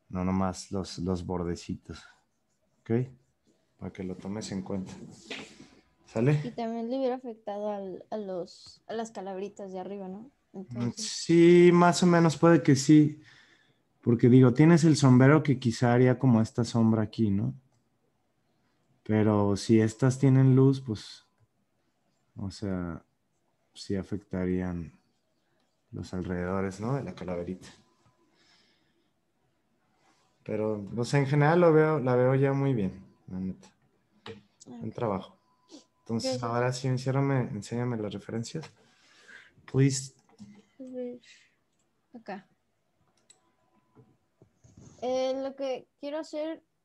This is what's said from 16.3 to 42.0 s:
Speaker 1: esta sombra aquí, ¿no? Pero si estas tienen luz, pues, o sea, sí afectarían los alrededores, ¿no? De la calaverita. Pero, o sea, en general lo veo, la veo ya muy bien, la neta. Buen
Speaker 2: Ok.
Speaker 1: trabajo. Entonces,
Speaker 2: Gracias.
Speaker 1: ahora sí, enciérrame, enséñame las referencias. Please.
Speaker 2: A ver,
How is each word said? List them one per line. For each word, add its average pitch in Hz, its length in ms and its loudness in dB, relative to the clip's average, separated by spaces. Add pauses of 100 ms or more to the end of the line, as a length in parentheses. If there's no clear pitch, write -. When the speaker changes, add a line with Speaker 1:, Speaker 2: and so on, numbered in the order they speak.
Speaker 1:
esta 113 240 -2
sombra 110 380 2
aquí, 107 280 -2
¿no? 113 240 -4 (1500)
Pero 104 540 2
si 110 240 2
estas 127 380 0
tienen 131 380 4
luz, 135 240 4
pues, - 460 -12 (1120)
o 101 140 -10
sea, 90 540 -8 (680)
sí - 220 -8
afectarían 92 1000 -6 (920)
los 98 240 -12
alrededores, 92 640 -6
¿no? 117 140 -6
De 135 80 -6
la 90 120 -12
calaverita. 90 540 -10 (2750)
Pero, 107 520 -6
o 117 80 -4
sea, 143 160 0
en 135 60 0
general 147 340 4
lo 170 120 6
veo, 156 260 4
la 123 180 0
veo 127 180 4
ya 139 180 0
muy 139 200 0
bien, 98 320 -4 (220)
la 92 140 -12
neta. 92 280 -10 (960)
Buen 233 220 -14
Speaker 2:
Ok. 110 60 -12
Speaker 1:
trabajo. - 440 -6 (600)
Entonces, 117 320 -6
Speaker 2:
Gracias. 247 100 -6
Speaker 1:
ahora 120 300 -2
sí, 131 160 -6
enciérrame, 135 520 -2 (100)
enséñame 120 480 -8
las 104 160 -8
referencias. 113 560 -10 (1000)
Please. 135 440 -2 (640)
Speaker 2:
A 269 40 -18 (120)
ver, 247 260 -12 (960)